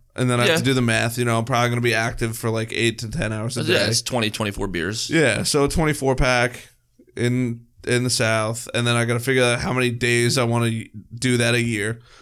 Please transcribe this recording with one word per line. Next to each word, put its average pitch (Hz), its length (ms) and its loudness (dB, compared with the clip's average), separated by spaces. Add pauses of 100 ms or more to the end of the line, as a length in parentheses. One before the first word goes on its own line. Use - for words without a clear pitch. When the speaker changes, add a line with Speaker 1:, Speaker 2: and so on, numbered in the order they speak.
(160)
Speaker 1:
and 127 160 0
then 120 80 2
I 120 40 2
have 123 80 4
Speaker 2:
Yeah. 160 60 2
Speaker 1:
to 120 60 0
do 135 100 2
the 127 80 2
math. 117 360 0
You 123 80 -2
know, 113 120 2
I'm 113 80 -2
probably 120 240 0
gonna 120 120 -2
be 117 140 2
active 113 420 -2
for, 117 120 -4
like, 110 240 -4
eight 117 260 0
to 113 100 -8
ten 110 240 -4
hours 113 240 -6
a 120 60 -4
Speaker 2:
Yeah, 160 160 0
Speaker 1:
day. - 60 0
Speaker 2:
it's 113 160 0
twenty, 110 300 -2
twenty-four 104 360 -4
beers. 90 440 -4
Speaker 1:
Yeah, 156 320 2
so 143 220 2
a 127 40 0
twenty-four 147 460 0
pack 123 540 0 (460)
in, 120 500 0 (200)
in 123 200 0
the 127 40 0
South, 113 640 -2
and 120 140 0
then 120 80 2
I 120 100 2
gotta 117 140 0
figure 127 240 2
out 120 160 2
how 123 140 -4
many 127 180 2
days 120 460 2
I 127 60 2
wanna 117 400 0 (300)
do 123 240 2
that 120 180 2
a 120 60 2
year. 113 380 -2 (220)